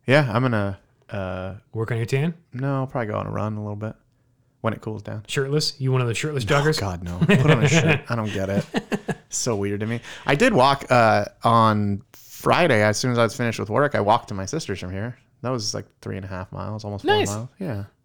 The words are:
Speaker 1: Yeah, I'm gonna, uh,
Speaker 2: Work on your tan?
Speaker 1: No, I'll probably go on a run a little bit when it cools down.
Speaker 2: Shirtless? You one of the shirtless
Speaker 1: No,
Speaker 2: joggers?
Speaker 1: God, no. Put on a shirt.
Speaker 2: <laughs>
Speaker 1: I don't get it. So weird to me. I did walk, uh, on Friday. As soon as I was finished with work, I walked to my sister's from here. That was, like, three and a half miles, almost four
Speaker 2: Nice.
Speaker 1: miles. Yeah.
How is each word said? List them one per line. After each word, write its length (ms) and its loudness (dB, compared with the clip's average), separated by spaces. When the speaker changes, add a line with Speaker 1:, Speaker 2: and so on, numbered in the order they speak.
Speaker 1:
Yeah, 240 4
I'm 120 2
gonna, 360 0
uh, 440 -6
Speaker 2:
Work 200 -4
on 40 -2
your 100 -2
tan? 280 -2
Speaker 1:
No, 280 -4
I'll 60 -4
probably 260 -6
go 60 -4
on 80 -6
a 40 -8
run 260 -4
a 60 -8
little 140 -8
bit 180 -8
when 140 -4
it 80 -16
cools 200 -8
down. 260 -12
Speaker 2:
Shirtless? 520 -2
You 120 0
one 100 2
of 60 0
the 60 -2
shirtless 320 -4
Speaker 1:
No, 140 2
Speaker 2:
joggers? 180 2
Speaker 1:
God, 260 -6
no. 140 -8
Put 320 4
on 140 4
a 40 4
shirt. 360 4
Speaker 2:
<laughs> 60 -18
Speaker 1:
I 60 0
don't 160 -2
get 180 -2
it. 160 0
So 260 -4
weird 240 -2
to 60 -4
me. 140 -4
I 80 4
did 180 4
walk, 380 4
uh, 340 6
on 580 4
Friday. 680 2
As 160 2
soon 140 0
as 60 0
I 60 4
was 100 -2
finished 240 -2
with 120 -6
work, 240 0
I 60 2
walked 280 2
to 60 -10
my 100 -6
sister's 340 -6
from 140 -10
here. 240 -8
That 100 -6
was, 220 -4
like, 140 -8
three 140 -8
and 80 -8
a 40 -12
half 240 -10
miles, 320 -8
almost 200 -8
four 100 2
Speaker 2:
Nice. 160 0
Speaker 1:
miles. 180 -4
Yeah. 260 -6